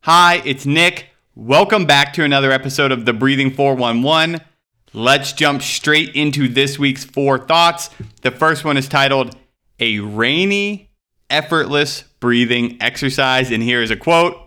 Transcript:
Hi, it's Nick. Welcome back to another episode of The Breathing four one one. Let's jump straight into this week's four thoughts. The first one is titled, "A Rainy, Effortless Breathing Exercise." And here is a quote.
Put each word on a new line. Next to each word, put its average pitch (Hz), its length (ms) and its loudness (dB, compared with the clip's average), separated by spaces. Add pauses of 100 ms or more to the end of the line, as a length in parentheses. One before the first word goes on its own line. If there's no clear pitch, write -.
Hi, 175 420 4
it's 135 200 -4
Nick. 170 420 0 (280)
Welcome 175 500 2
back 143 280 2
to 170 100 -2
another 139 300 2
episode 135 400 0
of 120 100 -6
The 120 80 0
Breathing 135 400 0
four 139 240 0
one 120 260 -2
one. 160 380 0 (540)
Let's 135 400 0
jump 147 280 0
straight 151 540 -2
into 147 320 0
this 139 320 -2
week's 135 240 -2
four 139 340 -2
thoughts. 170 520 0 (320)
The 127 100 -2
first 156 320 0
one 147 140 -2
is 135 100 -4
titled, 139 480 0 (420)
"A 110 220 -2
Rainy, 175 920 -2 (400)
Effortless 147 760 -2 (160)
Breathing 120 580 0
Exercise." 131 720 -2
And 113 100 -2
here 123 200 0
is 113 100 -2
a 107 60 -2
quote. 170 500 0